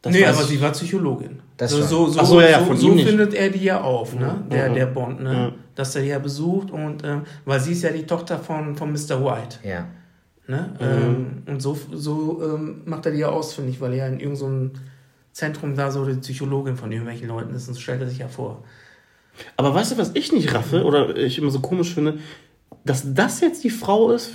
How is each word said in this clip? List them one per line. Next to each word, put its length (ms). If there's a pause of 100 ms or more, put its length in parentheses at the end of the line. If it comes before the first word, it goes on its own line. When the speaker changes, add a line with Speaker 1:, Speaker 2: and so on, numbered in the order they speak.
Speaker 1:
Das 100
Speaker 2:
Nee, 120
Speaker 1:
weiß 100
Speaker 2:
aber 80
Speaker 1:
ich. 80
Speaker 2:
sie 120
war 120
Psychologin. 640 (160)
Speaker 3:
Das 160
Speaker 2:
So, 60
Speaker 3:
schon. 100
Speaker 2:
so, 220
so, 100
Speaker 1:
Ach 60
so, 160
ja, 80
ja, 100
Speaker 2:
so, 60
Speaker 1:
von 120
Speaker 2:
so 120
Speaker 1:
ihm 60
nicht. 120
Speaker 2:
findet 260
er 160
die 140
ja 160
auf, 360
ne? 100
Speaker 1:
Ja, 260
Speaker 2:
Der, 160
Speaker 1:
ja. 60
Speaker 2:
der 140
Bond, 360
ne? 100
Speaker 1:
Ja. 180 (240)
Speaker 2:
Dass 200
er 60
die 80
ja 100
besucht 520
und, 340
ähm, 160 (240)
weil 160
sie 100
ist 120
ja 80
die 120
Tochter 340
von, 380
von 160
Mister 320
White. 400
Speaker 3:
Ja. 240 (580)
Speaker 2:
Ne? 320
Speaker 1:
Mhm. 80
Speaker 2:
Ähm, 600
und 140
so, 160 (160)
so, 500
ähm, 400
macht 220
er 80
die 60
ja 100
aus, 240
finde 180
ich, 80
weil 140
er 60
ja 80
in 120
irgend 180
so 80
einem 260 (600)
Zentrum 420
da 160
so 160
die 100
Psychologin 600
von 160
irgendwelchen 380
Leuten 260
ist 140
und 60
so 40
stellt 220
er 80
sich 100
ja 80
vor. 340 (960)
Speaker 1:
Aber 180
weißt 200
du, 40
was 180
ich 180
nicht 200
raffe 300
oder 320
ich 220
immer 120
so 120
komisch 320
finde? 260 (640)
Dass 200 (100)
das 260
jetzt 240
die 60
Frau 420
ist 240